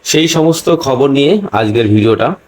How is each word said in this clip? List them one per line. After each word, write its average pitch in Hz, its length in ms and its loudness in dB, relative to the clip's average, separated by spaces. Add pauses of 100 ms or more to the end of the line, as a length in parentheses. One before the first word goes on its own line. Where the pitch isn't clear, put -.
(100)
সেই 156 160 0 (100)
সমস্ত 160 300 0 (180)
খবর 135 260 0
নিয়ে 143 220 2 (200)
আজকের 110 420 0
ভিডিওটা। 110 340 2 (200)